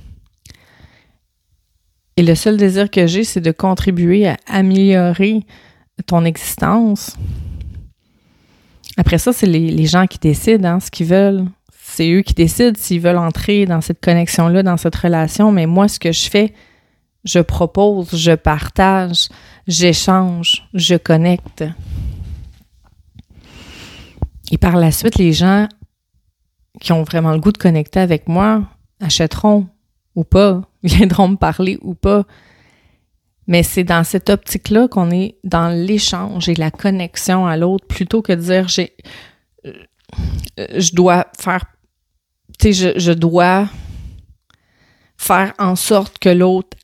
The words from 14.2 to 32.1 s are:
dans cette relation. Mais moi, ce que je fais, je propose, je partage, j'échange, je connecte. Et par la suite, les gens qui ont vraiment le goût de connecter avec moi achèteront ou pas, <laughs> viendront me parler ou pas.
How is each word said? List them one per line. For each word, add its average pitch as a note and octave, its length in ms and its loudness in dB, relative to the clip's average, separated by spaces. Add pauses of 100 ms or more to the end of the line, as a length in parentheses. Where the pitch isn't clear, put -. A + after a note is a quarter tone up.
dans F3+ 120 0
cette E3 200 -4
relation. E3+ 560 0
Mais F3 140 2
moi, F3+ 200 4
ce - 140 -4
que E3+ 100 -2
je - 180 -2
fais, G#3 240 0 (680)
je F3 160 -2
propose, F#3+ 760 0
je E3 200 0
partage, F3 960 0 (400)
j'échange, F3 1040 0
je F3+ 220 0
connecte. E3+ 680 0 (3000)
Et E3 80 0
par F3+ 180 2
la E3 140 4
suite, A3+ 280 -2
les F3 140 4
gens F#3+ 360 2 (1120)
qui - 120 -4
ont D#3+ 120 2
vraiment D#3+ 260 -2
le D#3 80 0
goût G3 140 2
de - 60 -12
connecter E3 420 0
avec F3 280 0
moi G3+ 360 0 (360)
achèteront F#3+ 680 0 (480)
ou E3+ 80 -2
pas, F#3+ 380 2 (100)
<laughs> - 100 -16
viendront F3+ 460 4
me G3 80 0
parler F#3 440 -2
ou F3+ 140 -12
pas. G3 300 0 (1200)